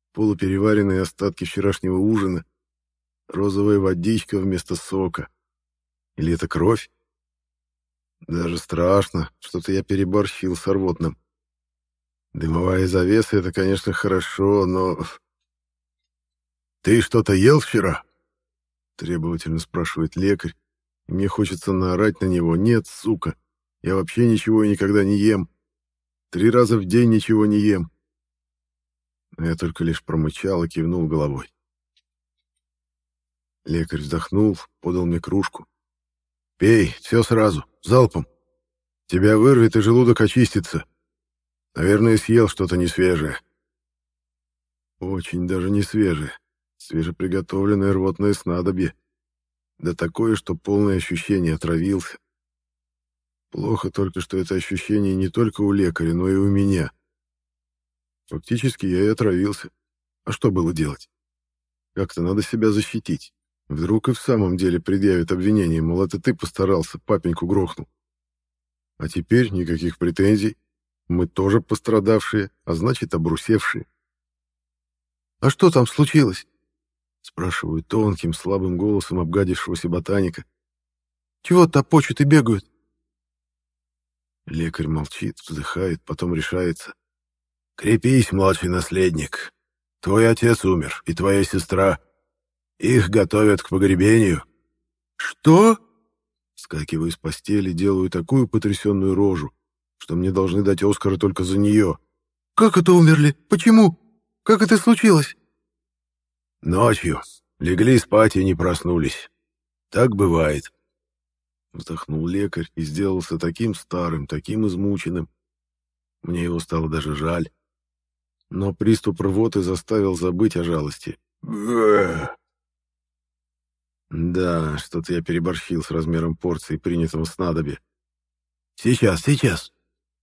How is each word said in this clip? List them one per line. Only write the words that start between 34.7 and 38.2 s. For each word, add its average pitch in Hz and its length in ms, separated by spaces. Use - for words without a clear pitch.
подал 90 280
мне 85 120
кружку. 92 480
«Пей, 104 440
все 113 240
сразу, 113 400
залпом. 110 460